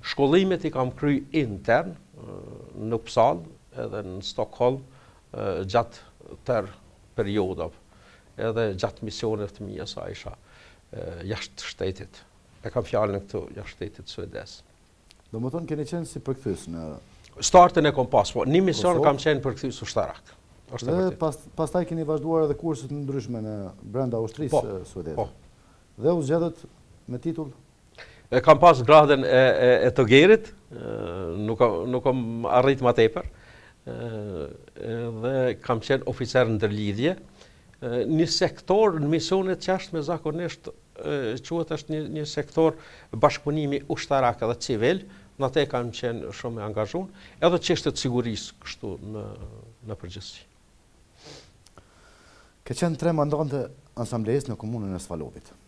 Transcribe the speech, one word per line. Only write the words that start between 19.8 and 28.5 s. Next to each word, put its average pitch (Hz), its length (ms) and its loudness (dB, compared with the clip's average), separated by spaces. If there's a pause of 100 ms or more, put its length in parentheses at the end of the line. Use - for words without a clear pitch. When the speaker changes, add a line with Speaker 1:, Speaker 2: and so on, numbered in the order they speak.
Speaker 1:
ushtarak. - 480 -6 (420)
Është 117 80 -10
e 123 80 -4
Speaker 2:
Dhe 165 60 0
Speaker 1:
vërtetë. 185 240 -2
Speaker 2:
pas, 160 160 -2 (200)
pastaj 165 320 -2
keni 165 160 -4
vazhduar 156 400 0
edhe 143 140 0
kurse 139 320 -6
të 143 140 -8
ndryshme 127 400 -6
në 107 100 -8 (260)
brenda 113 400 -4
ushtrisë, 117 300 -6
Speaker 1:
Po, 147 160 2
Speaker 2:
e, 95 240 -8
suedeze. 82 260 -8
Speaker 1:
po. - 120 -2 (720)
Speaker 2:
Dhe 131 140 2
u 165 100 -2
zgjedhët 165 400 -2 (480)
me 123 80 -8
titull? 156 320 -8 (760)
Speaker 1:
E 170 100 4
kam 151 220 10